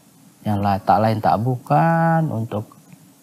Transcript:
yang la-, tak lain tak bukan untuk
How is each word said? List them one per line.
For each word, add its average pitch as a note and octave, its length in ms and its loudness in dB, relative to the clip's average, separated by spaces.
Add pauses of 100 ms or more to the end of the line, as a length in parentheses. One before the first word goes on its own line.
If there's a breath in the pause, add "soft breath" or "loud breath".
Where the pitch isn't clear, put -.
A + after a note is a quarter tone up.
(420)
yang G#2 160 -4
la-, G2+ 240 -2
tak F#2+ 160 2
lain A2 240 0
tak F2 160 2
bukan D#3+ 960 0
untuk A2+ 400 -6 (480)